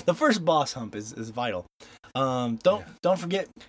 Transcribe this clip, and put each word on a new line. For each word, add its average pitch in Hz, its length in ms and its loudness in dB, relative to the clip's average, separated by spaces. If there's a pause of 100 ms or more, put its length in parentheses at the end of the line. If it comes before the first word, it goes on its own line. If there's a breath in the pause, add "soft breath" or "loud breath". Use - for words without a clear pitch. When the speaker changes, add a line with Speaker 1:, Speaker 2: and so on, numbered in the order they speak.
Speaker 1:
the 175 80 4
first 220 300 2
boss 156 300 2
hump 113 200 -10
is, 107 180 -10
is 113 180 -10
vital. 110 360 -4 (480 loud breath)
Um, 127 480 0
don't, 196 180 4
Speaker 2:
Yeah. - 60 -14 (160)
Speaker 1:
don't 180 160 4
forget 175 380 -4
Speaker 2:
You - 120 -20